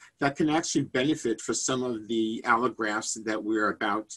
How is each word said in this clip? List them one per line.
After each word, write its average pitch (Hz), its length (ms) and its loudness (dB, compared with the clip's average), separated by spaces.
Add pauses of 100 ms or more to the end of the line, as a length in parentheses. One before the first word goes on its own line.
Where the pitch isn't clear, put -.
(200)
that 139 160 2
can 156 140 2
actually 151 340 2
benefit 131 560 0
for - 140 -2
some 127 280 -2
of 113 280 -6
the 113 360 0
allografts 113 800 0
that 110 180 -2
we're 107 280 2
about 107 480 -2